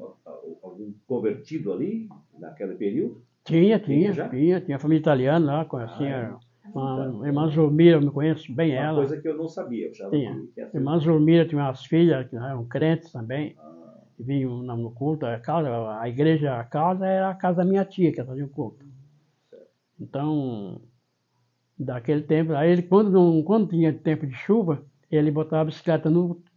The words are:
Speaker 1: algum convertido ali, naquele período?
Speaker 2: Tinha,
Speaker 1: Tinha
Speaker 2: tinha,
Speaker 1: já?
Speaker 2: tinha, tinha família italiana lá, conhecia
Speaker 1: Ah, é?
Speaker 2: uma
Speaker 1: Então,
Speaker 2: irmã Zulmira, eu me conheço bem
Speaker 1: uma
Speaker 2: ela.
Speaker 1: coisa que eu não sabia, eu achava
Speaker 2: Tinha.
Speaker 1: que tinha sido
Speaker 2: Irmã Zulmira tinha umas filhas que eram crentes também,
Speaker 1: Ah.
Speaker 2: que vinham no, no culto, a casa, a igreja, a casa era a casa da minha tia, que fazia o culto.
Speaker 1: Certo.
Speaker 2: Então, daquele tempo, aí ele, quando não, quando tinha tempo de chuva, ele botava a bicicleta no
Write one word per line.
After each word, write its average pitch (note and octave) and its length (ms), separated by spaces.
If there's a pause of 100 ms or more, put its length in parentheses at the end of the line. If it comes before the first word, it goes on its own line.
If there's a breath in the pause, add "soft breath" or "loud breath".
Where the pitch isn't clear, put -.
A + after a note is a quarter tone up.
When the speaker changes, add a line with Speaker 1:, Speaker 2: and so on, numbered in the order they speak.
(640)
Speaker 1:
algum G2 300 (120)
convertido A2 640
ali, G#3 380 (280)
naquele - 380
período? B2 460 (240)
Speaker 2:
Tinha, F#3 340
Speaker 1:
Tinha - 0
Speaker 2:
tinha, F3+ 340
Speaker 1:
já? D3+ 160
Speaker 2:
tinha, E3 320
tinha C#3 180
família D3+ 200
italiana D3 580
lá, D#3+ 80
conhecia C3+ 420
Speaker 1:
Ah, A#2 300 (280)
é? - 120
Speaker 2:
uma C3+ 300
Speaker 1:
Então, A#2+ 180
Speaker 2:
irmã D3 240
Zulmira, D#3+ 480
eu C#3 40
me C#3+ 100
conheço D3+ 420
bem D#3 200
Speaker 1:
uma C3 80
Speaker 2:
ela. D#3 160
Speaker 1:
coisa C#3 240
que D#3+ 60
eu D#3 100
não D#3+ 100
sabia, B2+ 400
eu - 40
achava G2 200
Speaker 2:
Tinha. C3 240
Speaker 1:
que - 180
tinha A#2 120
sido - 100
Speaker 2:
Irmã C#3 240
Zulmira D#3+ 460
tinha D3 160
umas C3+ 240
filhas D#3+ 420
que - 80
eram A#2+ 300
crentes D#3+ 460
também, B2+ 480
Speaker 1:
Ah. - 340 (240)
Speaker 2:
que A#2+ 60
vinham C3 400
no, B2 120
no A#2 160
culto, C#3 340
a A2+ 140
casa, D#3 300 (300)
a A#2+ 100
igreja, C#3+ 500
a A2+ 40
casa F3+ 420
era F#3+ 240
a F#3 60
casa F#3 220
da F3+ 80
minha F#3+ 200
tia, F3 260
que C3+ 120
fazia C3 220
o C3+ 40
culto. C#3+ 360 (640)
Speaker 1:
Certo. - 160 (340)
Speaker 2:
Então, C3+ 840 (960)
daquele C3 440
tempo, D#3+ 320
aí D#3 180
ele, F3 120
quando G3+ 280
não, F3 320
quando G3 260
tinha E3 240
tempo D#3 340
de B2+ 60
chuva, F3 500 (280)
ele D3+ 200
botava D#3 320
a - 20
bicicleta D#3 440
no F3 320 (160)